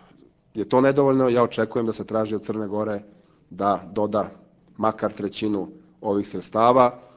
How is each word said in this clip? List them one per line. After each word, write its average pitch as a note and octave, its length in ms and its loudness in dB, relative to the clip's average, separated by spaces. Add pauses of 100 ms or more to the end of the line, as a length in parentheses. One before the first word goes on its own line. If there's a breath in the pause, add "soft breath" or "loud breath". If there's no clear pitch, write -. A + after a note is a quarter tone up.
(540 loud breath)
je G#2 100 -4
to B2+ 160 2
nedovoljno, C3+ 480 4
ja A#2+ 140 4
očekujem A2+ 440 -2
da A2 60 -2
se G#2 120 -8
traži G#2+ 300 -2
od G2+ 100 -6
Crne G#2+ 240 -6
Gore G#2 340 -4 (480 soft breath)
da F#2+ 300 0 (120)
doda G#2 380 -2 (460)
makar G#2+ 360 -2
trećinu G2+ 560 -4 (320 loud breath)
ovih G2+ 280 -2
sredstava, B2 720 4 (180 loud breath)